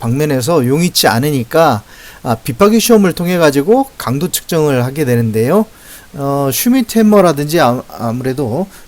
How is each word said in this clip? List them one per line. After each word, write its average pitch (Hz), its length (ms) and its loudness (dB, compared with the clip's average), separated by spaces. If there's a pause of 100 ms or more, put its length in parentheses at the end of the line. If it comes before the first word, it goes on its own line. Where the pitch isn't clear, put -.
방면에서 135 680 -2
용이치 165 420 0
않으니까, 135 760 0 (400)
아, 120 140 -2
비파괴 202 420 0
시험을 202 340 2
통해 175 240 -4
가지고 165 600 2
강도 143 320 -4
측정을 147 520 -2
하게 135 220 -4
되는데요. 120 600 0 (480)
어, 139 360 -2
슈미트 240 480 0
해머라든지 175 640 2
아, 123 300 0
아무래도 123 760 -6 (220)